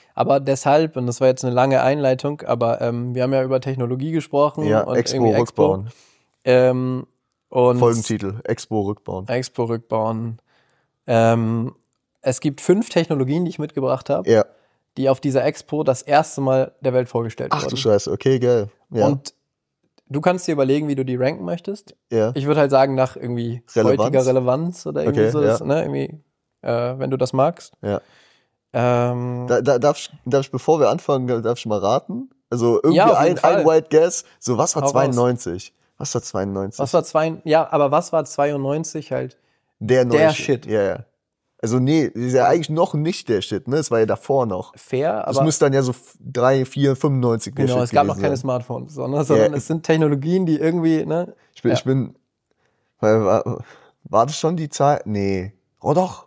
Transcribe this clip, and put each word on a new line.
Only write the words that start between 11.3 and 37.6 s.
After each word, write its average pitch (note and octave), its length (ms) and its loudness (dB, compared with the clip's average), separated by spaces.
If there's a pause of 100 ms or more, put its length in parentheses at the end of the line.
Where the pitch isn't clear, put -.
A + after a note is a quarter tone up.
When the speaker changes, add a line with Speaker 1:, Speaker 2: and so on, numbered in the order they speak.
Speaker 1:
es - 200 -2
gibt C#3+ 200 -4
fünf G3+ 280 0
Technologien, D#3 560 0
die D#3+ 60 -4
ich - 100 -10
mitgebracht C3 500 -4
hab, F3+ 160 -2
Speaker 2:
Ja. A2 180 6 (520)
Speaker 1:
die C3+ 120 -2
auf C3 120 2
dieser C3 240 0
Expo D3+ 400 -4
das C3 180 0
erste D3 380 0
Mal C3 400 0
der B2+ 140 -2
Welt B2+ 140 0
vorgestellt A#2 440 -6
Speaker 2:
Ach C#3+ 80 -2
du C#3 60 -4
Speaker 1:
wurden. B2+ 100 -4
Speaker 2:
Scheiße, A2 340 2
okay, C3 300 0
geil. A#2+ 300 0 (200)
Ja. B2 160 2
Speaker 1:
Und C#3 280 -2 (720)
du C#3 120 -6
kannst F3+ 280 0
dir E3+ 40 0
überlegen, C#3+ 360 0
wie C#3+ 80 -2
du C3+ 80 -2
die B2+ 100 -4
ranken C#3 300 -4
möchtest. F3 500 -10 (160)
Speaker 2:
Ja. A2+ 240 0
Speaker 1:
Ich C3+ 120 -4
würd D3 100 0
halt C#3+ 160 2
sagen, C3+ 240 2
nach C3 200 -2
irgendwie A#2+ 460 -8 (140)
Speaker 2:
Relevanz? A#2+ 240 4
Speaker 1:
heutiger B2+ 260 2
Relevanz C3 600 -2
oder D3+ 160 -6
irgendwie D3 180 0
Speaker 2:
Okay, A2 100 2
Speaker 1:
so, D3 120 -2
das, A2+ 180 0
Speaker 2:
ja. D3+ 60 -10
Speaker 1:
ne, D3+ 160 0
irgendwie, C#3+ 380 -8 (420)
äh, B2 360 -4
wenn C3+ 120 -6
du C3+ 60 -2
das B2+ 160 -2
magst. C#3+ 500 -2
Speaker 2:
Ja. G2+ 180 -4 (720)
Speaker 1:
Ähm, B2 760 -2
Speaker 2:
Da, B2 120 2
da, C3+ 180 2
darf D3 200 2
ich, - 120 -14 (140)
darf A#2+ 160 0
ich, - 100 -6
bevor D3+ 300 0
wir A2+ 100 4
anfangen, C3 380 -2 (120)
darf A2+ 180 -2
ich - 80 -12
mal G#2+ 120 -2
raten? A#2 520 -2 (200)
Also A#2+ 320 2
irgendwie D#3+ 140 4
Speaker 1:
Ja, G#3+ 160 6
auf - 60 2
Speaker 2:
ein, D3+ 100 4
Speaker 1:
jeden E3+ 100 0
Fall. F3 200 4
Speaker 2:
ein D#3+ 80 2
Wild D#3+ 240 4
Guess. E3 340 2 (160)
So, B2 180 -2
was D#3+ 160 0
war D3+ 80 -2
Speaker 1:
Hau C3+ 40 0
raus. C#3 60 0
Speaker 2:
zweiundneunzig? B2 800 0 (260)
Was - 160 -8
war A#2+ 80 -4
zweiundneunzig? G2 580 -6
Speaker 1:
Was C#3 120 -4
war E3 120 2
zwei-, D#3+ 400 -2
ja, D#3 280 2